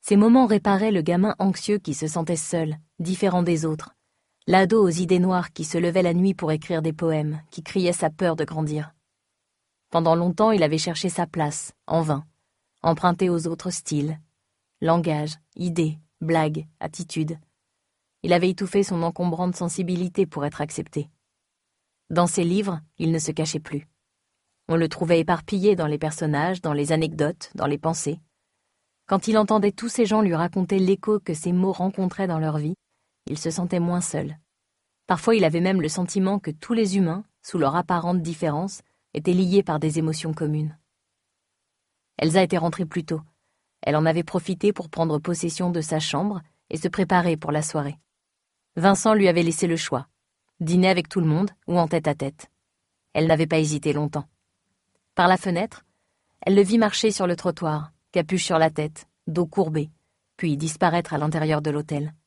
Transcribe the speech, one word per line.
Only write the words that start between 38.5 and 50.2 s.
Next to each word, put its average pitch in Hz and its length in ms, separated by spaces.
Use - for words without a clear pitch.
étaient 160 200
liés 185 280
par 156 180
des 156 200
émotions 160 340
communes. 151 420
Elsa 160 240
était 185 160
rentrée 170 300
plus 160 180
tôt. 156 160
Elle 147 140
en 156 120
avait 165 160
profité 190 500
pour 165 160
prendre 160 300
possession 175 500
de 170 120
sa 156 180
chambre 175 420
et 160 60
se 165 100
préparer 175 500
pour 160 140
la 151 100
soirée. 147 380
Vincent 196 360
lui 196 160
avait 170 140
laissé 165 240
le 165 100
choix. 139 320